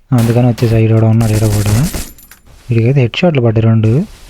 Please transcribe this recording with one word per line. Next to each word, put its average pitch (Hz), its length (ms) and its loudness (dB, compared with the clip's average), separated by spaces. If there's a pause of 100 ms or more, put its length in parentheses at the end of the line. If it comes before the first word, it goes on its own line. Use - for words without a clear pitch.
(120)
అందుకని 120 360 2
వచ్చేసా. 113 300 0
ఈడు 113 160 2
కూడా 110 140 2
ఉన్నాడు, 113 240 2
ఈడ 107 80 0
కూడా. 107 480 0 (800)
వీడికైతే 120 320 0
హెడ్ 117 140 -2
షాట్లు 160 260 -2
పడ్డాయి 113 220 0
రెండు. 113 400 0 (260)